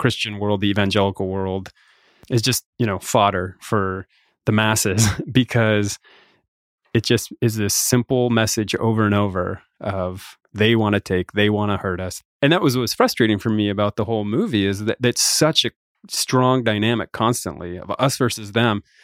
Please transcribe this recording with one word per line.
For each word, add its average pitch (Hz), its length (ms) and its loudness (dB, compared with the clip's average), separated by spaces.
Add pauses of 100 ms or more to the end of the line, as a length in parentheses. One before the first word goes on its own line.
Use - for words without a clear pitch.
Christian 110 400 -2
world, 104 200 0
the 104 100 2
evangelical 98 580 0
world, 95 420 -4 (580)
is 117 140 0
just, 127 220 -2 (140)
you 117 80 0
know, 104 120 -2
fodder 95 640 0
for 95 460 -2 (400)
the 113 60 2
masses 110 540 2 (120)
<laughs> - 120 -8
because 110 680 2 (960)
it 113 100 2
just - 260 0 (120)
is 110 140 2
this 104 180 0
simple 123 560 0
message 110 460 0
over 110 280 0
and 104 100 2
over 95 480 -2 (180)
of 92 580 -8 (160)
they 110 200 4
wanna 104 260 2
take, 90 320 -2
they 104 180 2
wanna 104 260 0
hurt 92 240 -4
us. 92 220 -10 (180)
And 143 120 4
that 185 100 0
was 127 140 2
what 127 60 -2
was 117 120 -4
frustrating 113 440 2
for 117 120 -4
me 107 180 0
about 104 280 -2
the 110 100 -2
whole 110 180 -4
movie, 117 400 -2
is 98 220 -2
that 113 140 -2
that's 120 220 0
such - 440 2
a - 40 -6 (380)
strong 127 560 2
dynamic 110 480 0
constantly 90 640 -4
of 95 200 -10
us 131 180 0
versus 110 360 -2
them, 113 300 2 (220)